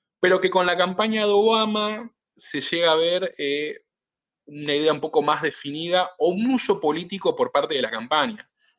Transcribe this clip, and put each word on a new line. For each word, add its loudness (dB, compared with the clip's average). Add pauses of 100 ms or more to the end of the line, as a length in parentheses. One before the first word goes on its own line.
(200)
pero 4
que 2
con 2
la 2
campaña 0
de 2
Obama 0 (240)
se -10
llega 2
a 4
ver, 0
eh, -6 (640)
una -6
idea 2
un -6
poco -2
más 0
definida -2
o 2
un 0
uso 2
político -2
por 0
parte 0
de -2
la -2
campaña. -2 (280)